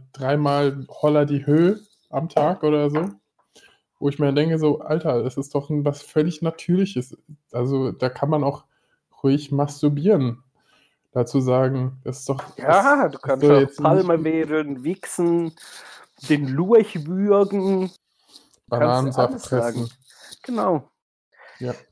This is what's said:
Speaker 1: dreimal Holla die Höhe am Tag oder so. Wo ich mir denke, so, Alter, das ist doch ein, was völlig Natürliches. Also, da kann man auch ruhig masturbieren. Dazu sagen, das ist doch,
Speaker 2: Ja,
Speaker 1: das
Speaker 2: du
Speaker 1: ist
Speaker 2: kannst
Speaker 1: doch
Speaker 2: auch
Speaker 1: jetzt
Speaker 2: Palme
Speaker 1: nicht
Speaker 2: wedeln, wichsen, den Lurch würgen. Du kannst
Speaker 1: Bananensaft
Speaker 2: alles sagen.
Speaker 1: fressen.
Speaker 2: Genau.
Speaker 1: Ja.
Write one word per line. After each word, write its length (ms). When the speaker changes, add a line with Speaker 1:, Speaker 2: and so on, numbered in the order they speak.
Speaker 1:
dreimal 800
Holla 340
die 220
Höhe 340
am 180
Tag 360
oder 260
so. 220
Wo 80
ich 100
mir 140
denke, 260
so, 200
Alter, 440
das 140
ist 180
doch 140
ein, 160
was 160
völlig 400
Natürliches. 760
Also, 400
da 180
kann 200
man 140
auch 220
ruhig 280
masturbieren. 920
Dazu 300
sagen, 600
das 160
ist 100
doch, 140
Speaker 2:
Ja, 460
Speaker 1:
das 100
Speaker 2:
du 40
Speaker 1:
ist 40
Speaker 2:
kannst 220
Speaker 1:
doch 120
Speaker 2:
auch 60
Speaker 1:
jetzt 220
Speaker 2:
Palme 340
Speaker 1:
nicht 60
Speaker 2:
wedeln, 600
wichsen, 720
den 180
Lurch 600
würgen. 840
Du 20
kannst 0
Speaker 1:
Bananensaft 640
Speaker 2:
alles 160
sagen. 400
Speaker 1:
fressen. 80
Speaker 2:
Genau. 460
Speaker 1:
Ja. 140